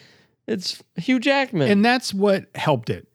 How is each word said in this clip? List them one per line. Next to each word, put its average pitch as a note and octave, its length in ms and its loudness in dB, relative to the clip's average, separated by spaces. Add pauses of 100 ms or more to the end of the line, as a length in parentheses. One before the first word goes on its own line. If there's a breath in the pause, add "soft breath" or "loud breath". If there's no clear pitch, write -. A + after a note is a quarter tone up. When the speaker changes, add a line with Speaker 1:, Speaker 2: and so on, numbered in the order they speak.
(460 soft breath)
Speaker 1:
It's G#3 360 -8 (140)
Hugh B3+ 240 0
Jackman." B3+ 500 0
Speaker 2:
And G3+ 140 4
that's B3 300 2
what G3 400 0
helped C3+ 360 -2
it. - 240 -8